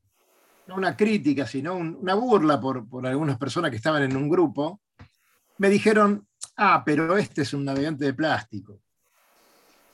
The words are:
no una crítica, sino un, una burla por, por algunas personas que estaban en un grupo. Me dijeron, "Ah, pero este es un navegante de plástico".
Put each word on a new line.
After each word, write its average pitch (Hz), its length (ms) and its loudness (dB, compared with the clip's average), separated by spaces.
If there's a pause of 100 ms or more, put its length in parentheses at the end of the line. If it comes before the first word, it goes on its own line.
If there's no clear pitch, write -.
(680)
no 185 80 -14
una 185 220 -2
crítica, 151 480 2
sino 143 300 -6
un, 170 260 -6
una 185 140 0
burla 190 440 4
por, 127 300 -4
por 127 160 -10
algunas 139 320 -2
personas - 320 -4
que 117 80 -6
estaban 151 260 -2
en 135 140 0
un 143 100 -2
grupo. 156 540 0 (760)
Me 196 120 2
dijeron, 208 580 4 (300)
"Ah, 185 280 4
pero 165 320 2
este 160 260 -2
es 135 100 -4
un 139 100 -4
navegante 139 420 -4
de 135 80 0
plástico". 113 640 -4 (1160)